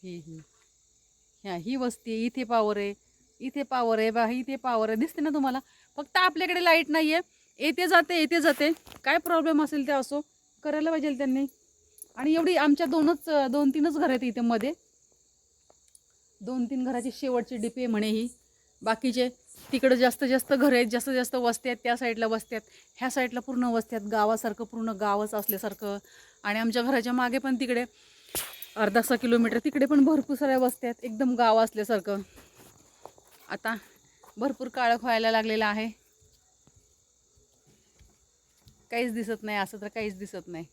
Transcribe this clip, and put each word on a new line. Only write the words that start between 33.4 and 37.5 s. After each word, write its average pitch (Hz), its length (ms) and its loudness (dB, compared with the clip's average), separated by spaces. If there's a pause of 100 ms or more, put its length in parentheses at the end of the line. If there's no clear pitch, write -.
आता 220 260 -6 (600)
भरपूर 254 300 -4
काळोख 233 360 0
व्हायला 226 280 2
लागलेला 220 360 2
आहे, 220 220 -2 (3000)